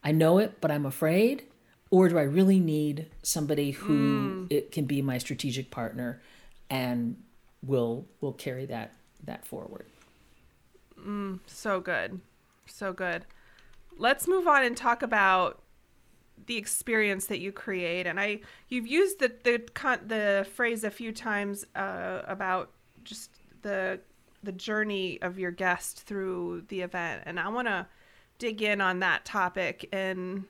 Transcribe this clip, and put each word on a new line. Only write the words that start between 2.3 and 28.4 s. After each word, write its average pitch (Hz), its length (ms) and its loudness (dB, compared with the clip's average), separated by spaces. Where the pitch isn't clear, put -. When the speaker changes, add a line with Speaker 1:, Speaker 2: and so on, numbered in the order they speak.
Speaker 1:
need 151 500 0
somebody 147 480 0
who 147 240 0
Speaker 2:
Mm. 180 60 -4
Speaker 1:
it 143 220 0
can 156 100 0
be 139 180 0
my 135 160 0
strategic 131 540 -6
partner 123 500 -6
and 123 460 -2
will, 120 440 0
will 139 140 -4
carry 131 320 -8
that, 113 260 -8
that - 240 -12
forward? - 380 -12
Speaker 2:
Mm, 196 480 -8
so 196 320 -4
good. 175 400 -4
So 190 280 -8
good. 180 320 -6
Let's 269 300 2
move 359 200 4
on 277 160 6
and 247 120 2
talk 240 280 0
about 196 580 4
the 233 100 -4
experience 208 680 0
that 202 120 -4
you 190 120 -6
create. 180 560 -4
And 170 120 -4
I, 208 220 -2
you've 247 180 -4
used 370 320 2
the, 247 120 2
the 240 160 4
con-, 262 340 0
the 202 460 0
phrase 233 300 0
a 208 80 -2
few 226 200 -8
times, 202 540 -4
uh, 185 520 -6
about 190 440 -2
just - 260 -16
the, 190 380 -2
the 202 80 -8
journey 196 680 -2
of 180 160 -6
your 180 140 -2
guest 180 520 -2
through 180 680 -6
the 190 120 -6
event. 170 440 -6
And 170 140 -8
I 170 100 -2
wanna 220 380 -2
dig 220 240 -4